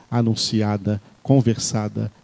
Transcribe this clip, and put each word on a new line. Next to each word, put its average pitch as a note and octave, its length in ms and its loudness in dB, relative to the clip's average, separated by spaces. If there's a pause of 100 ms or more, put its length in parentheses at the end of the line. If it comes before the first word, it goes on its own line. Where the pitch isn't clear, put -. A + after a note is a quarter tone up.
(100)
anunciada, G#2 920 0 (200)
conversada, A2 880 0 (140)